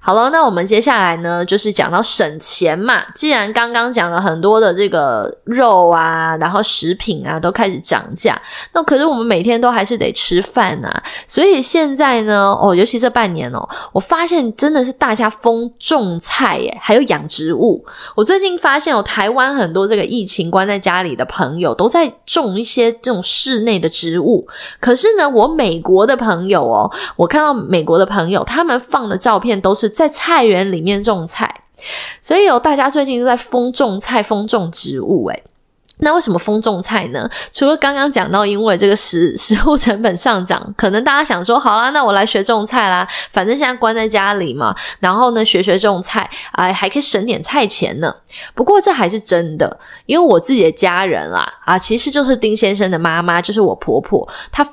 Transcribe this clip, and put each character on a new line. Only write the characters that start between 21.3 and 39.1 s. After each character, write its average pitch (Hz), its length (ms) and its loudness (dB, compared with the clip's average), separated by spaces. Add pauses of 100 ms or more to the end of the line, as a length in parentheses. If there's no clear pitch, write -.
友 151 160 0
都 190 120 0
在 302 240 2 (140)
种 214 340 -2
一 233 60 -4
些 233 280 2
这 240 200 -6
种 185 100 -4
室 247 380 0
内 220 180 0
的 160 80 -2
植 165 340 -2
物。 185 260 2 (340)
可 247 140 2
是 427 240 2
呢， 302 100 2
我 240 200 4
美 233 320 0
国 185 260 4
的 262 100 2
朋 196 320 -2
友 180 160 2
哦， 110 260 2 (260)
我 175 100 2
看 302 160 2
到 302 100 2
美 180 300 -2
国 160 160 2
的 190 80 4
朋 185 240 -2
友， 196 140 0
他 302 200 -2
们 349 160 0
放 254 260 -4
的 190 120 -6
照 214 200 2
片 208 220 -2
都 190 140 2
是 214 140 -2 (100)
在 311 100 4
菜 311 360 0
园 196 260 2
里 175 100 -4
面 196 220 -2
种 190 240 -2
菜。 - 360 -8 (600)
所 339 160 2
以 403 80 6
哦， 247 140 4
大 294 160 0
家 277 120 2
最 285 160 0
近 262 140 -4
都 247 80 0
在 247 100 2
疯 247 360 -2
种 214 260 -2
菜、 226 240 -2
疯 208 240 -4
种 190 240 -2
植 135 300 -6
物 120 260 0
诶。 - 160 -8 (580)
那 302 140 2
为 349 60 2
什 220 120 -4
么 170 60 0
疯 214 240 -2
种 202 180 -2
菜 190 280 -4
呢？ 120 200 -6 (220)
除 - 160 0
了 311 100 4
刚 277 160 0
刚 277 160 -2
讲 226 220 -2
到 202 160 2
因 202 160 -2
为 208 160 2
这 202 80 2
个 196 80 4
食-， 170 440 0